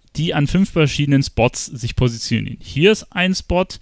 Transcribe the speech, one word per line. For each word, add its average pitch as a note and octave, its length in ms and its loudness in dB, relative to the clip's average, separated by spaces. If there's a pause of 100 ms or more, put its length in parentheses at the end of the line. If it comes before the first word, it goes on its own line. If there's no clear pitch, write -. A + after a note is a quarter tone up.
(160)
die E3 160 -2
an D3 140 2
fünf F#3 240 2
verschiedenen C#3+ 520 2
Spots - 440 0
sich A#2+ 280 -6
positionieren. A#2 680 -2
Hier E3 280 2
ist - 220 -4
ein F#3 220 0
Spot, F3+ 320 -2 (160)